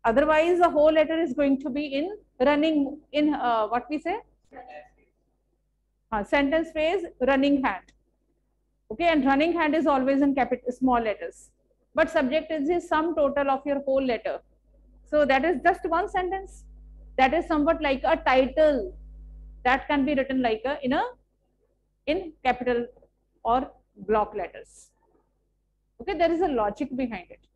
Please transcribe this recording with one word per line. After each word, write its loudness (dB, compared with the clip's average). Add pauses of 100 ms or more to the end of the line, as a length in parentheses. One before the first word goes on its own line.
Otherwise, 4
the 6
whole 4
letter 2
is -2
going 2
to -6
be -4
in -6 (200)
running, 0 (100)
in, 2
uh, 0
what -4
we -4
say? -4 (1900)
Uh, -2
sentence 0
phrase, 0 (220)
running 2
hand. -4 (1000)
Okay, 0
and 2
running 2
hand 0
is 0
always 2
in 2
capit-, -2
small 2
letters. -6 (440)
But 2
subject 0
is -2
the 2
sum 0
total 0
of -2
your -2
whole 0
letter. -4 (640)
So 2
that 2
is 0
just 0
one 0
sentence. -6 (540)
That 4
is 0
somewhat 0
like -2
a 2
title 2 (680)
that 0
can 0
be 0
written -2
like -2
a, -4
in -2
a, 0 (1040)
in -4 (100)
capital -2 (580)
or 0 (360)
block 0
letters. -12 (1120)
Okay, -6
there 2
is -2
a 2
logic -4
behind -6
it. -20 (160)